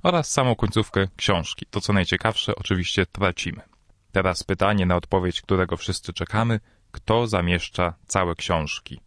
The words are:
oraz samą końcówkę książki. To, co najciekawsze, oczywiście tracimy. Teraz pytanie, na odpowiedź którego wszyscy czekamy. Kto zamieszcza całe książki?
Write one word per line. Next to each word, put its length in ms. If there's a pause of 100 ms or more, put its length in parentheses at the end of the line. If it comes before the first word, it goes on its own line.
oraz 280
samą 240
końcówkę 600
książki. 540
To, 100
co 120
najciekawsze, 600
oczywiście 520
tracimy. 540 (520)
Teraz 320
pytanie, 420
na 100
odpowiedź 440
którego 360
wszyscy 360
czekamy. 480 (300)
Kto 360
zamieszcza 680 (120)
całe 280
książki? 720